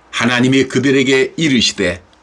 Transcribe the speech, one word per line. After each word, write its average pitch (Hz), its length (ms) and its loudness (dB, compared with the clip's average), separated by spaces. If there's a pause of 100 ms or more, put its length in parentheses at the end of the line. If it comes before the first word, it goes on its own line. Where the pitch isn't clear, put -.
(100)
하나님이 127 540 0
그들에게 135 720 0
이르시되, 110 680 -2 (200)